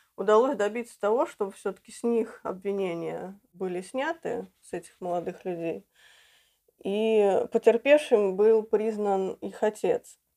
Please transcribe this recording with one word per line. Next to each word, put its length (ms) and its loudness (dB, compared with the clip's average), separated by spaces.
удалось 400 4
добиться 420 -4
того, 280 0
чтобы 260 -6
всё-таки 400 -10
с 100 -18
них 400 -2
обвинения 960 -6
были 300 -8
сняты, 640 -8
с 100 -16
этих 280 -12
молодых 440 -6
людей, 420 -6
и 680 2
потерпевшим 840 4
был 280 4
признан 680 -2
их 280 -10
отец. 560 -2